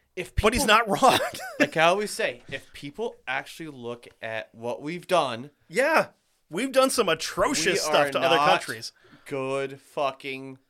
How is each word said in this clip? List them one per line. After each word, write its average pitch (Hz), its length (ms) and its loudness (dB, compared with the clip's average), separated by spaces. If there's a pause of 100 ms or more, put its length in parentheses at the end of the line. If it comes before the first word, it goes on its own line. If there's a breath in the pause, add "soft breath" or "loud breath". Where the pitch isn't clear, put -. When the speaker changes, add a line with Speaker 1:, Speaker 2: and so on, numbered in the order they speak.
(160)
Speaker 1:
If - 200 -10
Speaker 2:
but 220 180 4
he's 240 100 0
Speaker 1:
people 214 140 6
Speaker 2:
not 233 120 2
wrong. - 300 6 (200)
<laughs> 698 200 -14
Speaker 1:
Like - 180 0
I 160 60 6
always 196 260 4
say, 151 400 -4
if - 240 -12
people 214 420 -10 (120)
actually 143 420 -8
look 120 380 -12 (120)
at 113 320 -8
what 117 300 -8
we've 156 240 -10
done, 139 460 -2 (160)
Speaker 2:
Yeah. 262 400 2 (420)
We've 233 220 -4
done 262 180 4
some 226 180 0
atrocious 185 680 0
Speaker 1:
we - 40 0
Speaker 2:
stuff 151 300 2
Speaker 1:
are 139 40 -4
Speaker 2:
to 131 80 -2
other 170 180 4
Speaker 1:
not 143 120 4
Speaker 2:
countries. 131 440 -2 (320 soft breath)
Speaker 1:
good 135 540 -4
fucking 135 800 -6 (120)